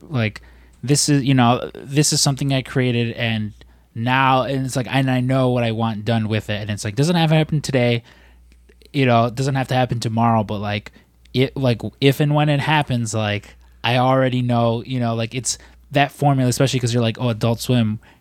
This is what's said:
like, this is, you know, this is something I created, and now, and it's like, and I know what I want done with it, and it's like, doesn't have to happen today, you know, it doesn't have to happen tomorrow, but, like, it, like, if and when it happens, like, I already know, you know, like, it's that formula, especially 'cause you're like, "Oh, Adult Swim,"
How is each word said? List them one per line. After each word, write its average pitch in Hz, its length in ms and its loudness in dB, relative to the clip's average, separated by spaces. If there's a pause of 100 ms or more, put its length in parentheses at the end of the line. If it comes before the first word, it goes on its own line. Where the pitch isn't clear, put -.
like, 117 400 -4 (420)
this 143 260 0
is, 143 160 4
you 135 100 4
know, 123 400 2
this 139 380 0
is 147 80 0
something 139 320 0
I 131 100 0
created, 120 540 0
and 110 360 -4 (420)
now, 131 480 2
and 135 240 -4
it's 127 100 -6
like, 127 120 -4
and 135 220 0
I 127 100 0
know 131 300 0
what 123 120 0
I 113 100 0
want 110 320 -2
done 110 240 0
with 107 220 -2
it, 104 120 -4
and 104 80 -8
it's 101 140 -6
like, 104 120 -6
doesn't 170 200 2
have 160 140 2
to 160 60 4
happen 151 240 0
today, 120 420 0 (880)
you 139 140 2
know, 120 200 4
it 110 80 -4
doesn't 135 200 -2
have 131 140 -2
to 127 60 -2
happen 123 260 0
tomorrow, 113 420 2
but, 101 160 -6
like, 104 320 -6 (420)
it, 131 240 0
like, 123 240 0 (200)
if 135 200 4
and 147 140 0
when 151 140 2
it 143 120 0
happens, 127 540 0
like, 104 420 -4 (280)
I 120 140 2
already 131 440 2
know, 117 420 0
you 127 140 -6
know, 117 160 -2
like, 113 200 -6
it's - 220 -6 (360)
that 143 200 2
formula, 135 360 0
especially 131 320 0
'cause 120 120 -2
you're 120 100 0
like, 113 180 -2
"Oh, 123 100 -2
Adult 113 300 -2
Swim," 113 380 0 (220)